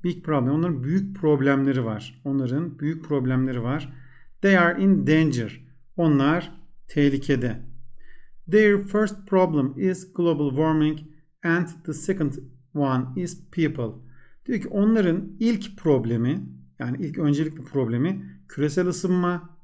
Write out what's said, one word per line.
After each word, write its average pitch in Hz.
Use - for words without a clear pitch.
big 175
problem. 139
Onların 160
büyük 185
problemleri 135
var. 110
Onların 139
büyük 160
problemleri 127
var. 127
"They 196
are 175
in 175
danger." 143
Onlar 156
tehlikede. 135
"Their 208
first 208
problem 156
is 185
global 156
warming 156
and 170
the -
second 160
one 131
is -
people." 127
Diyor 233
ki -
onların 202
ilk 226
problemi, 120
yani 123
ilk -
öncelikli 151
problemi 135
küresel 151
ısınma 175